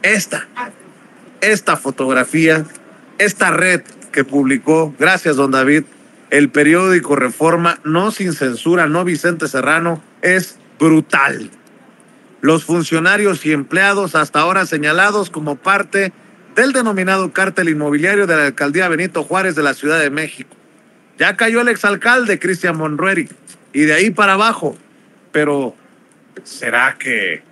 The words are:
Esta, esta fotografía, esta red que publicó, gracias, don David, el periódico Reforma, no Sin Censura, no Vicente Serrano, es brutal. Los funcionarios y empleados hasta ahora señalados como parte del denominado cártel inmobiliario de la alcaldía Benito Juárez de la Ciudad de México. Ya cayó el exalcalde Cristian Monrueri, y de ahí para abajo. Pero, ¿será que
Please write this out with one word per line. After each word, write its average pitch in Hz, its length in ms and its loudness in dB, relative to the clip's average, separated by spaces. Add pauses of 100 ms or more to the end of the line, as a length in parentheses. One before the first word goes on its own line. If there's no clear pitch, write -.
Esta, - 460 -2 (920)
esta 196 360 0
fotografía, 135 880 0 (540)
esta 196 320 0
red 175 320 0 (300)
que 139 120 0
publicó, 143 760 0
gracias, 170 380 0
don 135 140 2
David, 139 340 2 (460)
el 143 200 4
periódico 165 680 2
Reforma, 160 680 0
no 175 260 0
Sin 190 220 -4
Censura, 147 540 0
no 165 180 0
Vicente 165 440 -2
Serrano, 160 540 -2 (200)
es 180 360 0 (200)
brutal. 139 720 2 (920)
Los 156 240 2
funcionarios 170 800 0
y 151 80 0
empleados 190 600 0
hasta 147 260 0
ahora 180 260 0
señalados 175 640 0
como 151 260 -6
parte 196 560 -2 (420)
del 262 180 2
denominado 196 600 0
cártel 185 360 0
inmobiliario 156 600 0
de 165 80 2
la 147 100 2
alcaldía 147 420 -2
Benito 165 360 -4
Juárez 180 320 -2
de 156 80 -2
la 139 100 0
Ciudad 151 240 -2
de 147 120 0
México. 147 440 -10 (640)
Ya 185 180 0
cayó 226 240 0
el 240 80 2
exalcalde 220 720 0
Cristian 175 380 -2
Monrueri, 160 520 -2 (440)
y 139 80 -2
de 151 140 4
ahí 196 160 2
para 196 240 2
abajo. 208 420 -2 (560)
Pero, 147 420 -2 (680)
¿será 123 520 -2
que 101 560 -4